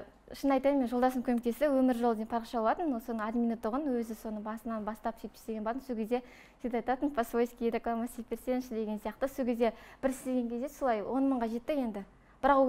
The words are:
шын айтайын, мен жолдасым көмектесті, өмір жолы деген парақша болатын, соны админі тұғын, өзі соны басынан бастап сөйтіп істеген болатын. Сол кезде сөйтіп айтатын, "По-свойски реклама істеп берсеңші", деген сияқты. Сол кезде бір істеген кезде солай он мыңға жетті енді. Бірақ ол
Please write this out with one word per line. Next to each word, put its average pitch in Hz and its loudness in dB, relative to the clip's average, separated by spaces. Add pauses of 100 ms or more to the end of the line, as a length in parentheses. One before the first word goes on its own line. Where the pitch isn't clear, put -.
(320)
шын 277 2
айтайын, 277 4
мен 240 2
жолдасым 254 2
көмектесті, 240 2
өмір 262 4
жолы 233 2
деген 220 -8
парақша 226 -2
болатын, 294 2
соны 226 -4
админі 226 0
тұғын, 247 -2 (160)
өзі 220 -6
соны 220 -8
басынан 220 -6
бастап 220 -6
сөйтіп - -12
істеген 220 -6
болатын. 254 -4
Сол 226 -4
кезде 240 0 (400)
сөйтіп 240 -2
айтатын, 262 0
"По-свойски 233 0
реклама 233 -2
істеп - -10
берсеңші", 254 -4
деген 214 -2
сияқты. 220 -4
Сол 269 -4
кезде 233 2 (260)
бір 262 -2
істеген 254 -2
кезде 240 -6
солай 226 0
он 269 0
мыңға 233 0
жетті 240 -2
енді. 202 -6 (360)
Бірақ 269 6
ол 269 8